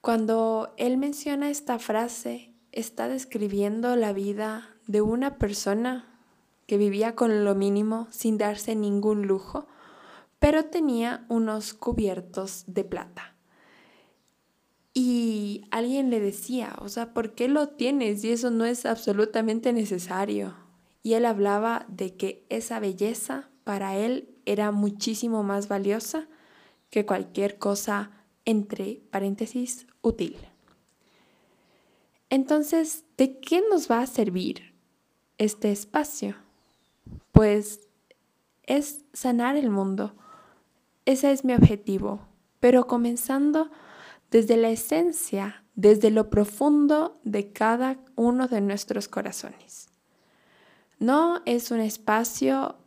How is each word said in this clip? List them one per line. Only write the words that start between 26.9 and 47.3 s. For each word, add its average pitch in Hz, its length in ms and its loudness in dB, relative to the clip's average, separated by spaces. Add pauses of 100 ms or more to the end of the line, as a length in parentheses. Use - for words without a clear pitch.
cualquier 196 540 -4
cosa, 202 520 -4 (360)
entre 208 640 -4
paréntesis, 202 760 -4 (140)
útil. - 380 -2 (1900)
Entonces, 302 760 0 (140)
¿de 262 220 2
qué 349 300 0
nos 349 200 0
va 233 100 2
a 254 60 -2
servir 196 680 -4 (640)
este 208 340 0
espacio? 202 680 -4 (960)
Pues 208 480 0 (840)
es 285 500 -4
sanar 247 440 -2
el 277 120 0
mundo. 196 460 -2 (920)
Ese 269 260 4
es 269 120 -2
mi 254 100 2
objetivo, 202 640 6 (400)
pero 247 260 8
comenzando 269 840 0 (600)
desde 226 260 6
la 226 120 4
esencia, 226 960 -2 (100)
desde 214 360 8
lo 214 200 2
profundo 294 920 4
de 202 280 -4